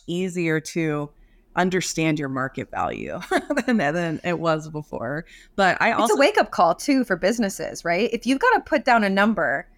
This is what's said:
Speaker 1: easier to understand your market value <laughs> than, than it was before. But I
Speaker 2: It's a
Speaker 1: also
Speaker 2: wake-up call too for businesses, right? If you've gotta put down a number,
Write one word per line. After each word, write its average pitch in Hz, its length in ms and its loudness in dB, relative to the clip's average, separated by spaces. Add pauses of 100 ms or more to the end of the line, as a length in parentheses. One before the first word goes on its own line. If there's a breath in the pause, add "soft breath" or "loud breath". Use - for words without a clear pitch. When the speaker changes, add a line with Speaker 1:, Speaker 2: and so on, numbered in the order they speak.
Speaker 1:
easier 175 520 -2
to 151 520 -4 (440)
understand 165 640 0
your 143 120 -6
market 131 400 -6
value 73 500 -6 (220)
<laughs> 285 240 -4
than, 247 100 2
than 165 480 -2
it 170 140 -2
was 156 320 -2
before. 151 560 -8 (280 loud breath)
But 185 280 2
I 208 80 4
Speaker 2:
It's - 80 0
a - 20 2
Speaker 1:
also 240 160 2
Speaker 2:
wake-up 302 340 4
call 175 240 4
too 269 300 2
for 190 120 -2
businesses, 190 680 -2
right? 175 260 0
If 226 160 -6
you've 269 120 2
gotta 466 240 4
put 285 240 -2
down 233 180 6
a 196 60 2
number, 185 680 0